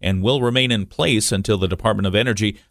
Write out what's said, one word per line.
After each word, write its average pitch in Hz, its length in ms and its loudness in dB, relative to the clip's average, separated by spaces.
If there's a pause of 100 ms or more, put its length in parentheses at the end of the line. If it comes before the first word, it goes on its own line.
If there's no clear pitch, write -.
and 92 220 -2
will 127 180 2
remain 123 300 2
in 101 160 -2
place 147 440 0
until 98 280 0
the 92 80 0
Department 98 400 -2
of 92 80 0
Energy 107 440 0 (120)